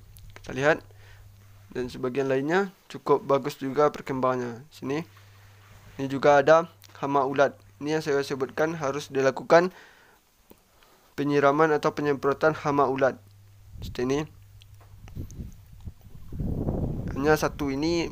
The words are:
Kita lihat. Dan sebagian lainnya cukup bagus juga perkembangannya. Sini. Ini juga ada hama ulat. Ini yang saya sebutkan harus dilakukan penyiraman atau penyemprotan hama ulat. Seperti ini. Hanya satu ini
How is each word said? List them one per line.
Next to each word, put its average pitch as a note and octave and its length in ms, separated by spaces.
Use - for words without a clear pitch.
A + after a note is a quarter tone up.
Kita - 160
lihat. C#3+ 280
Dan B2 160
sebagian C3 400
lainnya D#3+ 400
cukup C3+ 360
bagus C#3 320
juga C3+ 320
perkembangannya. B2+ 800
Sini. C#3+ 320
Ini C3+ 80
juga C#3 360
ada D#3+ 280
hama C#3 240
ulat. C3+ 320
Ini D3+ 160
yang D#3 80
saya C#3 160
sebutkan C#3+ 560
harus C#3+ 320
dilakukan C3+ 640
penyiraman C#3+ 560
atau D3 200
penyemprotan C#3+ 600
hama C#3+ 320
ulat. C3+ 320
Seperti - 240
ini. C#3 140
Hanya D3 160
satu D3 400
ini D#3+ 380